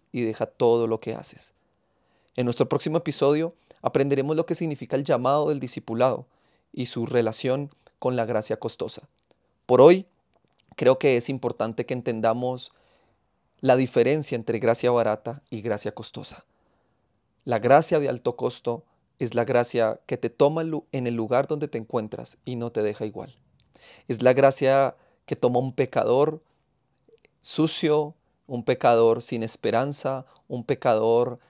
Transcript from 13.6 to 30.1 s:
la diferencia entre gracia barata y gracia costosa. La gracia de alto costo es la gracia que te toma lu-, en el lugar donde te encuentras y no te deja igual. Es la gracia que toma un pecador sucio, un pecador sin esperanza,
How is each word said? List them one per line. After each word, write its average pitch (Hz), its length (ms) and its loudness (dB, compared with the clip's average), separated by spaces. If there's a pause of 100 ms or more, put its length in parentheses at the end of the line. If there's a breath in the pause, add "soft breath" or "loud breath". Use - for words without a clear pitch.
la 127 140 6
diferencia 131 600 4
entre 113 240 -4
gracia 120 320 2
barata 117 580 0
y 110 120 -10
gracia 104 320 -4
costosa. - 520 -14 (1000)
La 120 140 0
gracia 147 400 4
de 143 100 -2
alto 120 260 -4
costo 120 480 -6 (360)
es 117 160 -6
la 117 100 0
gracia 117 640 0
que 123 100 -6
te 117 140 -6
toma 156 320 2
lu-, 160 280 -8
en 127 140 -6
el 120 80 -2
lugar 120 320 0
donde 147 220 -6
te 127 100 -10
encuentras 113 680 -8
y 123 120 -8
no 117 160 -6
te 113 100 -2
deja 107 240 -4
igual. 104 320 -14 (720 loud breath)
Es 117 160 -6
la 127 100 6
gracia 135 640 4 (300 soft breath)
que - 100 -6
toma 123 240 0
un 131 140 -4
pecador 131 680 0 (1000)
sucio, 151 760 -2 (320)
un 120 160 -8
pecador 117 580 4
sin 117 220 -6
esperanza, 131 800 -4 (220 soft breath)